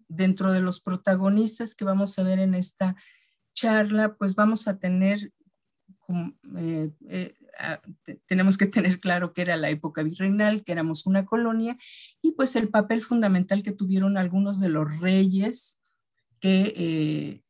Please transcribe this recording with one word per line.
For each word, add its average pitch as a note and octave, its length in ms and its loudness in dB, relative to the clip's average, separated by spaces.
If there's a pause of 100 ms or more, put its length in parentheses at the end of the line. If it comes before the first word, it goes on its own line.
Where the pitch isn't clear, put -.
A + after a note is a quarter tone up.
dentro F#3+ 440 2
de F#3 100 2
los F#3 180 -2
protagonistas G3 920 0
que - 100 -8
vamos G3 340 0
a F#3+ 40 0
ver F#3 160 2
en F#3+ 160 2
esta F#3 420 -2 (560)
charla, G#3+ 640 2
pues G3 180 -2
vamos G#3+ 340 2
a G3 100 -4
tener F#3+ 540 0 (680)
como, F3 360 -6 (220)
eh, E3 340 -4 (180)
eh, F3+ 260 -10 (240)
a-, - 220 -8 (240)
te-, - 220 -20
tenemos F#3+ 300 4
que G3 100 4
tener F#3 340 2
claro F3 340 -2
que F3 80 -4
era F3 140 0
la D3+ 120 -2
época D#3 340 -4
virreinal, G3+ 640 0
que - 80 -6
éramos D#3+ 340 -2
una F#3+ 200 2
colonia, A3+ 500 -2 (460)
y D#4+ 100 2
pues C4+ 240 0
el A3 120 2
papel G#3+ 340 0
fundamental G3 600 0
que G3 100 -6
tuvieron G3 440 0
algunos F#3+ 440 0
de F#3+ 80 0
los D#3 320 -2
reyes F#3+ 800 0 (600)
que, F#3+ 360 2
eh, D#3 720 -2